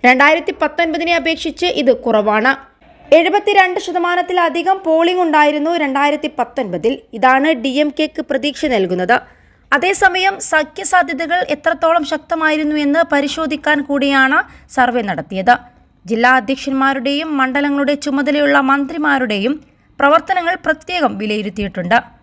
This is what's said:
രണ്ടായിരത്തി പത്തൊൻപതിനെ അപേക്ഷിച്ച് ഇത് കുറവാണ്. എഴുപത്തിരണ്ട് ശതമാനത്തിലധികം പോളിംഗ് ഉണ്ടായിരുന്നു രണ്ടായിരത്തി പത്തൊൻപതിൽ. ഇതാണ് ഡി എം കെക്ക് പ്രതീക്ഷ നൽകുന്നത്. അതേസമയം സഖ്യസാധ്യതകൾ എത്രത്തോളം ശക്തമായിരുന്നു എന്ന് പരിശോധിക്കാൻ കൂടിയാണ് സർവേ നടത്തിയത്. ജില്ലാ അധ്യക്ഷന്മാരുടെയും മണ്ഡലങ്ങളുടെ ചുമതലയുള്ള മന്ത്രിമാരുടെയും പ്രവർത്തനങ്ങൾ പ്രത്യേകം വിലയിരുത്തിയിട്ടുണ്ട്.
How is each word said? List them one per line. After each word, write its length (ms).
രണ്ടായിരത്തി 560
പത്തൊൻപതിനെ 580
അപേക്ഷിച്ച് 500
ഇത് 100
കുറവാണ്. 480
എഴുപത്തിരണ്ട് 680
ശതമാനത്തിലധികം 1000
പോളിംഗ് 380
ഉണ്ടായിരുന്നു 460
രണ്ടായിരത്തി 460
പത്തൊൻപതിൽ. 560
ഇതാണ് 300
ഡി 100
എം 160
കെക്ക് 320
പ്രതീക്ഷ 440
നൽകുന്നത്. 400
അതേസമയം 580
സഖ്യസാധ്യതകൾ 880
എത്രത്തോളം 560
ശക്തമായിരുന്നു 760
എന്ന് 180
പരിശോധിക്കാൻ 680
കൂടിയാണ് 500
സർവേ 320
നടത്തിയത്. 460
ജില്ലാ 300
അധ്യക്ഷന്മാരുടെയും 880
മണ്ഡലങ്ങളുടെ 640
ചുമതലയുള്ള 540
മന്ത്രിമാരുടെയും 840
പ്രവർത്തനങ്ങൾ 560
പ്രത്യേകം 540
വിലയിരുത്തിയിട്ടുണ്ട്. 800